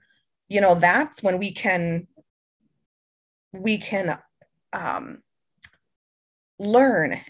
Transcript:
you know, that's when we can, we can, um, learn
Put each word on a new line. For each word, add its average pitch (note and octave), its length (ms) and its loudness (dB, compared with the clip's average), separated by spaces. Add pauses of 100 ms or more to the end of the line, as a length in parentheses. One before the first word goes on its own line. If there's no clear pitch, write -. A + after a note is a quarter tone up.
(480)
you G3 120 0
know, F#3+ 140 6
that's F3+ 480 0
when F#3 160 0
we G3 120 -4
can, F3 560 -2 (1500)
we G3 260 -4
can, F3+ 400 -4 (540)
um, - 460 -8 (1400)
learn G#3 680 2